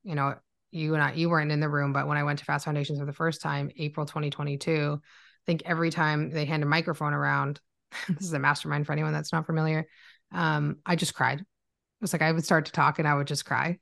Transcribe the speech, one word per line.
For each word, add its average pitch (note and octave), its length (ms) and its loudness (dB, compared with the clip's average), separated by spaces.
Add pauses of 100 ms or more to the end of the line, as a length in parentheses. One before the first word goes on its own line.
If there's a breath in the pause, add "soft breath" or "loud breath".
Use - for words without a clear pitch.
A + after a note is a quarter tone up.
You F3 120 -6
know, C#3 200 0 (360)
you D#3 240 -2
and D3+ 80 4
I, C#3 80 2
you E3+ 180 0
weren't D3+ 220 2
in D3 80 2
the D3+ 100 2
room, C#3+ 240 0
but C#3 140 0
when D3 100 2
I D3 60 2
went C#3+ 160 0
to - 60 -18
Fast D3 200 -2
Foundations D3 340 -2
for C#3+ 60 -4
the C#3+ 60 -6
first E3 300 -2
time, C#3+ 360 -2
April D3+ 280 -4
twenty D3+ 240 -4
twenty-two, D3 720 -2
I - 440 -20
think E3 200 0
every E3 260 0
time D3+ 380 2
they D3+ 160 -2
hand D3+ 180 0
a D3 40 0
microphone D#3 460 0
around, C#3+ 460 0 (260)
<laughs> - 220 -10
this E3+ 200 -2
is E3 60 -6
a C#3+ 60 0
mastermind D3 460 2
for D3+ 80 -4
anyone D#3 180 0
that's D3+ 220 -4
not D#3+ 120 0
familiar, D#3 400 0 (460 soft breath)
um, D3+ 540 0
I F3 100 2
just E3 180 0
cried. C3+ 280 0
It - 40 -14 (540)
was G3 140 -4
like, D#3+ 80 2
I D#3+ 100 4
would D#3+ 140 0
start D#3+ 220 4
to - 40 -14
talk D3 260 2
and D3+ 100 2
I D3 80 4
would C#3+ 120 0
just C#3+ 180 -4
cry C#3+ 360 0